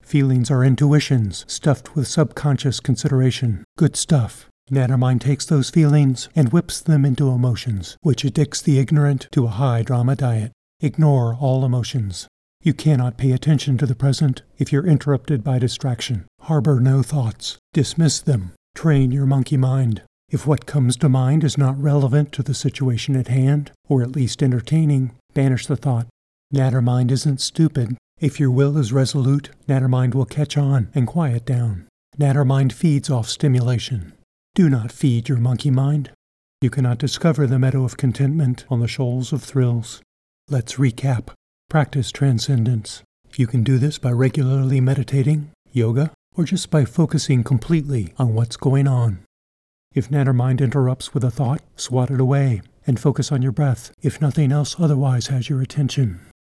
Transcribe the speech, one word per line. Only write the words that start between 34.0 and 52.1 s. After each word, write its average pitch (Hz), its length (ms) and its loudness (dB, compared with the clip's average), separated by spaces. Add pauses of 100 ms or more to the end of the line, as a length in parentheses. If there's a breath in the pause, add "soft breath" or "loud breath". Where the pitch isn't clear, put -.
Do 180 140 6
not 117 240 0
feed 120 380 0
your 127 80 0
monkey 127 320 0
mind. 135 400 0 (500)
You 131 80 0
cannot 120 300 0
discover 147 480 0
the 127 140 2
meadow 131 240 2
of 120 120 -6
contentment 135 720 0
on 120 120 -2
the 117 80 0
shoals 123 440 -4
of 131 100 -4
thrills. 120 600 -2 (460)
Let's 123 260 -4
recap. 131 540 -2 (420)
Practice 147 400 -2
transcendence. 120 920 -2 (340)
You 123 100 0
can 117 160 0
do 131 160 2
this 147 200 0
by 127 120 -4
regularly 131 680 0
meditating, 139 720 0 (200)
yoga, 120 400 0 (240)
or 175 80 0
just 180 260 -4
by 151 140 4
focusing 139 600 0
completely 135 760 -2
on 120 160 0
what's 117 220 -2
going 139 320 2
on. 117 320 0 (720)
If 131 160 -2
natter 139 220 2
mind 127 280 0
interrupts 127 540 -2
with 131 100 -2
a 127 60 2
thought, 131 320 -2 (140)
swat 127 340 -2